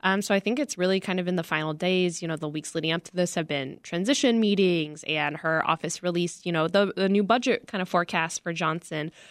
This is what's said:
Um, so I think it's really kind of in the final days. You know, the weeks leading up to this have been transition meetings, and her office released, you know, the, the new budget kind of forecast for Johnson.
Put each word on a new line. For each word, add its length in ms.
Um, 180
so 100
I 60
think 220
it's 180
really 220
kind 180
of 80
in 80
the 80
final 320
days. 480
You 60
know, 80
the 120
weeks 280
leading 160
up 120
to 120
this 180
have 140
been 340
transition 560
meetings, 680
and 300
her 300
office 360
released, 420
you 60
know, 160
the, 260
the 140
new 160
budget 420
kind 160
of 60
forecast 560
for 80
Johnson. 580